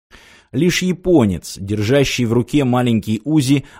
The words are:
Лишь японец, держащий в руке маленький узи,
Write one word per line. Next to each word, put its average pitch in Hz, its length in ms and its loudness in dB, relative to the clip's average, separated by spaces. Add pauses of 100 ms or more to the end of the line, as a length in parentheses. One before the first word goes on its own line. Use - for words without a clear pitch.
(520)
Лишь 165 300 0
японец, 147 760 0
держащий 110 640 0
в 110 80 -2
руке 127 320 0
маленький 120 600 0
узи, 143 400 2 (160)